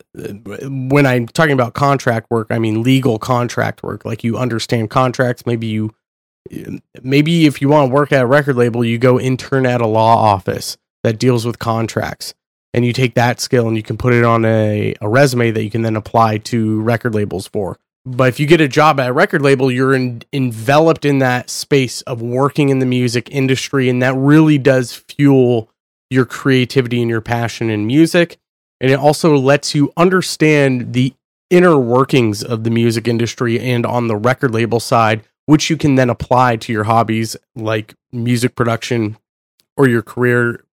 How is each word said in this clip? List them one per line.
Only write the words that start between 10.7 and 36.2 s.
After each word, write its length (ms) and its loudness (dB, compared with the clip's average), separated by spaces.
that 140 -2
deals 260 0
with 160 -6
contracts, 720 -6
and 120 0
you 80 0
take 220 0
that 240 2
skill 300 0
and 80 -2
you 80 -6
can 120 -8
put 160 0
it 120 4
on 200 2
a, 560 0
a 80 -8
resume 440 2
that 100 -4
you 80 -6
can 120 -4
then 120 -2
apply 440 0
to 440 -2
record 320 -2
labels 320 -6
for. 320 -8
But 220 0
if 100 -2
you 80 -2
get 140 6
a 80 2
job 320 2
at 80 -2
a 40 -2
record 280 0
label, 300 2
you're 240 0
en-, 280 -4
enveloped 720 0
in 160 2
that 280 0
space 540 -2
of 180 -10
working 480 0
in 100 0
the 80 -2
music 440 -2
industry, 580 -2
and 140 0
that 120 0
really 440 4
does 360 0
fuel 760 0
your 160 2
creativity 760 -2
and 100 -2
your 120 -4
passion 480 -4
in 160 -2
music. 500 2
And 100 2
it 80 2
also 380 2
lets 380 0
you 220 0
understand 960 2
the 220 -2
inner 300 6
workings 640 2
of 220 -6
the 60 -2
music 380 0
industry 500 -2
and 280 -2
on 220 -2
the 80 -2
record 360 -2
label 280 0
side, 420 2
which 240 2
you 60 -2
can 180 0
then 160 2
apply 460 0